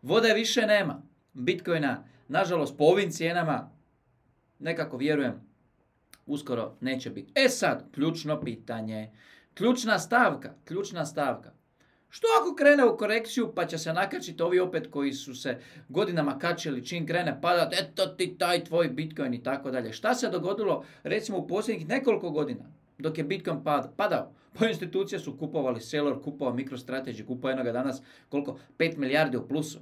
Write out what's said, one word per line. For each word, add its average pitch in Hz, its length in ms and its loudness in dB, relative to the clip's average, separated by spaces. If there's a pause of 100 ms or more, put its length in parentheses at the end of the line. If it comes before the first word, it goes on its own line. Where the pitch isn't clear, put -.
vode 208 320 6
više 226 320 2
nema. 208 360 2 (300)
Bitcoina, 135 720 0 (240)
nažalost, 170 500 0
po 147 60 4
ovim 180 260 6
cijenama, 165 600 -2 (880)
nekako 156 380 -4
vjerujem, 139 440 0 (880)
uskoro 123 540 -6
neće 127 300 -4
biti. - 220 -14 (120)
E 254 40 8
sad, - 460 0
ključno 151 460 0
pitanje, 110 680 -8 (440)
ključna 226 440 2
stavka, 165 560 2 (100)
ključna 170 420 -6
stavka. 131 460 -4 (560)
Što - 180 -2 (140)
ako 339 140 -2
krene 285 300 8
u 226 120 6
korekciju, 220 580 0
pa 175 120 0
će 165 120 -4
se 160 140 -4
nakačiti 180 500 -2
ovi 180 180 4
opet 170 300 -2
koji 139 220 -2
su 131 220 -10
se 127 240 -6 (300)
godinama 156 500 0
kačili, 170 480 -4
čim 170 200 -4
krene 165 360 -2
padat, 170 300 4
"Eto 190 340 0
ti 185 320 -4
taj 175 260 2
tvoj 165 240 2
Bitcoin" 143 460 -4
i 120 80 -8
tako 139 280 -4
dalje. 120 220 -4
Šta 220 220 0
se 247 160 -2
dogodilo, 180 540 0 (180)
recimo, 202 360 -2
u 151 80 -6
posljednjih 185 420 -2
nekoliko 220 420 2
godina, 143 340 -4 (340)
dok 160 200 -4
je 156 60 -2
Bitcoin 160 400 -4
pad-, 147 320 0
padao? 190 360 0 (260)
Pa 226 100 4
institucije 190 500 -2
su 135 200 -10
kupovali, 131 420 -2
Sailor 147 420 -2
kupovao, 135 320 -4
MicroStrategy 127 720 -6
kupovao, 131 260 -2
eno 131 120 -2
ga 117 80 0
danas, 127 300 -2 (260)
koliko? 143 300 -4 (180)
Pet 165 200 0
milijardi 139 400 2
u 110 120 -4
plusu. 147 340 -2